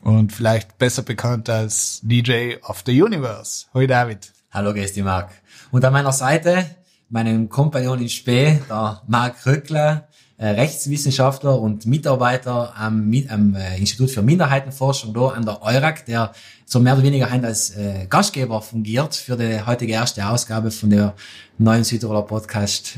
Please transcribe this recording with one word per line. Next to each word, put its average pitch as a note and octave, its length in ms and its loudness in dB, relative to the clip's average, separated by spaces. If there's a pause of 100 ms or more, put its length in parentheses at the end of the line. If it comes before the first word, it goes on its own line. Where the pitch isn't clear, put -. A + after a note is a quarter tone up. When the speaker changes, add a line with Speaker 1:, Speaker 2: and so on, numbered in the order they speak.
Speaker 1:
und A2 320 4
vielleicht A2 460 0
besser B2+ 240 0
bekannt A#2+ 480 -4
als A2 500 -4
D A#2+ 200 2
J A#2+ 460 -2
of - 200 -12
the B2+ 120 4
Universe. D3 760 -2
Hoi C3 100 4
David. B2 480 0 (160)
Speaker 2:
Hallo, G2+ 240 -2
grüß G2 200 -4
dich, G2+ 100 -4
Marc. F#2 260 -2 (400)
Und B2+ 160 2
an C3 80 4
meiner C#3 200 2
Seite, E3 520 2 (440)
meinem A2+ 380 0
Kompagnon B2+ 540 0
in A#2 80 -4
Spee, C#3 500 2 (100)
der G#2+ 380 -4
Marc A#2+ 380 -2
Röckler, D3+ 640 0 (280)
äh, A2 100 -4
Rechtswissenschaftler C3+ 1080 0
und G#2+ 280 -4
Mitarbeiter B2 920 0
am A2 320 -2
Mi-, C3+ 200 2
am, G#2 260 2
äh, F#2 220 -6
Institut B2+ 340 0
für G#2+ 100 -4
Minderheitenforschung C3+ 920 0
da B2 160 2
an A#2 160 -4
der G#2 180 -6
eurac, C#3 420 0
der A#2 280 -2 (320)
so B2 160 2
mehr B2+ 140 6
oder C3+ 80 4
weniger C3+ 280 2
heim B2 140 -2
als, A2+ 320 -4
äh, G2 320 -6
Gastgeber C3 520 0
fungiert A2+ 540 -4
für B2 220 -6
die A2+ 280 -2
heutige A#2+ 280 -2
erste A2 340 -2
Ausgabe A2+ 420 -2
von A2 200 -2
der G#2 240 4 (440)
neuen A2+ 280 4
Südtiroler G#2+ 380 -2
Podcast G#2+ 760 -4